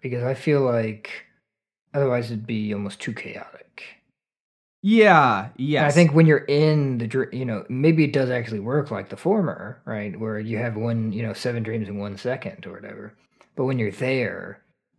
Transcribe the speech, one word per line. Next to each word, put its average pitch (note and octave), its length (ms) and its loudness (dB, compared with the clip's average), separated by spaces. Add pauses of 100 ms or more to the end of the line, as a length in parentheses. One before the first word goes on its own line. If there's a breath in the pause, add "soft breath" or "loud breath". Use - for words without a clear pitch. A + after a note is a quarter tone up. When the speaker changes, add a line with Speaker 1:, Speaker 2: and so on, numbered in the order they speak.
Speaker 1:
because B2 200 -6
I C3 120 -2
feel C#3+ 260 0
like A2+ 640 -4 (680)
otherwise B2 360 0
it'd A2 160 -8
be G#2+ 280 -4
almost G2+ 260 -8
too - 120 -8
chaotic. - 720 -16 (960)
Speaker 2:
Yeah, E3+ 640 6
Speaker 1:
And - 100 -14
Speaker 2:
yes. D3 340 2
Speaker 1:
I C3+ 40 2
think E3 180 8
when D#3+ 140 8
you're D3 120 8
in C#3+ 600 2
the A#2 80 -2
dr-, C3 260 -2
you B2+ 120 -4
know, A2 240 -4
maybe D3+ 360 2
it C3+ 80 -2
does C3 180 0
actually A#2 300 -4
work C3 300 -4
like F#2+ 180 -8
the - 80 -14
former, D#3+ 680 -4
right? G#2 340 -8
Where A2 200 -6
you G#2+ 200 -6
have A#2 180 -4
one, A2+ 360 -4
you A2+ 100 -6
know, G#2+ 100 -6
seven A#2+ 300 -6
dreams A2 260 -6
in G2+ 100 -10
one G2+ 180 -8
second - 500 -8
or E2+ 60 -14
whatever. G#2 420 -16 (420 soft breath)
But C3+ 80 -2
when C3 140 -2
you're G#2 140 -2
there, G2 720 -6 (360)